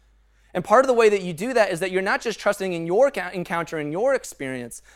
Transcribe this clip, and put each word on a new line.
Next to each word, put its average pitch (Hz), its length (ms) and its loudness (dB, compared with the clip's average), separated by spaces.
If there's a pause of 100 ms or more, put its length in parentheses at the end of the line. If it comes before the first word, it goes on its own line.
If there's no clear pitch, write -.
(520)
And 180 120 -4
part 247 200 6
of 269 40 2
the 254 60 2
way 226 160 6
that 202 120 2
you 180 100 -4
do 196 200 -4
that 214 180 2
is 175 80 -4
that 185 140 -4
you're 190 100 0
not 233 200 -2
just 214 180 -6
trusting 190 320 -2
in 165 120 -4
your 220 280 2
ca-, 180 200 -6
encounter 170 460 -4
and 147 140 -6
your 240 220 0
experience. 131 680 -8 (140)